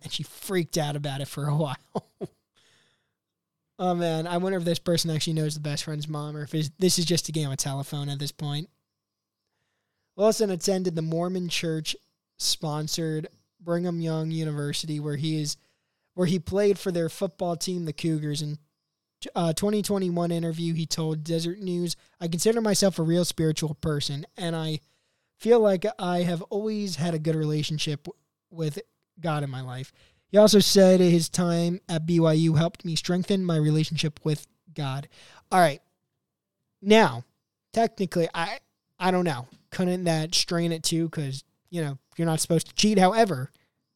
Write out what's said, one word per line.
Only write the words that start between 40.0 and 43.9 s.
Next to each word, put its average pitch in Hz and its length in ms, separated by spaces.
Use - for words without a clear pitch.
that 160 320
strain 170 360
it 160 120
too? 165 260
'Cause, 135 340
you 175 120
know, 139 160
you're 165 80
not 160 160
supposed - 260
to - 80
cheat. 208 240
However, 185 500